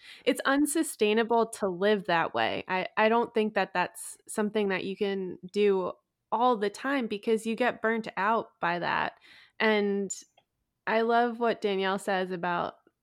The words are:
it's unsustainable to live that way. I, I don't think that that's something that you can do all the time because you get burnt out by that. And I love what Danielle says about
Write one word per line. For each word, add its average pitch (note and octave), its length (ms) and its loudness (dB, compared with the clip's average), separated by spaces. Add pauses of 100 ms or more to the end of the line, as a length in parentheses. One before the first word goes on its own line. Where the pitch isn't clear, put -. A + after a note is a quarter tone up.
(260)
it's - 200 2
unsustainable A#3 1000 2 (140)
to G#3 80 0
live F#3+ 400 2
that E3 260 0
way. A2+ 340 0
I, F#3 200 -2 (100)
I G#3+ 120 4
don't A3+ 240 2
think G#3+ 200 0
that F#3+ 200 -2
that's - 440 -4 (100)
something G#3+ 420 -2
that F#3 140 -2
you F#3+ 140 -6
can G3 400 -4 (160)
do G3 380 2 (400)
all A#3+ 260 2
the G3+ 140 -2
time C4 360 -4
because G#3+ 380 -2
you A3+ 100 -2
get A#3 260 0
burnt A3 260 -2 (100)
out G#3 300 0 (120)
by F3 200 -2
that. D#3+ 340 -2 (460)
And G3+ 520 0 (760)
I A3 140 2
love A#3 380 2
what A3+ 220 0
Danielle G3 380 0
says F#3+ 320 -2
about F3 440 -2 (280)